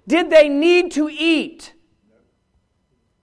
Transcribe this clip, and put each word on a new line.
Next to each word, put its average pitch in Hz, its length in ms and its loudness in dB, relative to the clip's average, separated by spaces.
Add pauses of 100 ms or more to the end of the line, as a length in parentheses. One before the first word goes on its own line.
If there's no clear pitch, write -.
Did 330 200 0
they 311 200 4
need 349 440 0
to 302 160 -4
eat? 302 640 -6 (1500)